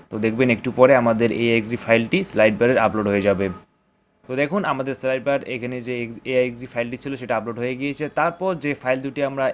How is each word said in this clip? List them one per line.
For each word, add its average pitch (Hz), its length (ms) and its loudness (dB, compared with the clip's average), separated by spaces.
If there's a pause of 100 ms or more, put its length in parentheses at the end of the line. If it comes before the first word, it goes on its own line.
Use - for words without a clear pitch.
(100)
তো 113 80 -6
দেখবেন 113 320 2
একটু 117 220 -2
পরে 131 240 8
আমাদের 117 360 2
এআইএক্স 117 380 2 (160)
ফাইলটি 117 380 2
স্লাইড 107 360 4
বারে 120 180 4
আপলোড 107 280 2
হয়ে 101 160 2
যাবে। 98 260 2 (800)
তো 127 80 -6
দেখুন 147 280 -2
আমাদের 135 300 -4
স্লাইড 131 300 -4
বার 139 220 0
এখানে 123 340 -8
যে 120 220 -6
এক্স-, 117 220 -10
এআইএক্স 127 360 0 (120)
ফাইলটি 120 240 -4
ছিল 139 200 -10
সেটা 120 200 -4
আপলোড 110 220 -6
হয়ে 127 180 -4
গিয়েছে। 143 320 -6
তারপর 170 460 -2
যে 143 200 -4
ফাইল 127 260 -2
দুটি 139 220 -8
আমরা 135 320 -2